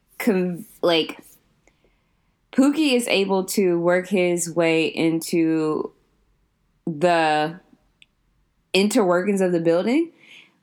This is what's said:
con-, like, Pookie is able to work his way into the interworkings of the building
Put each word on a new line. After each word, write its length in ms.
con-, 480
like, 360
Pookie 420
is 140
able 360
to 360
work 280
his 440
way 340
into 1040
the 720
interworkings 680
of 120
the 80
building 520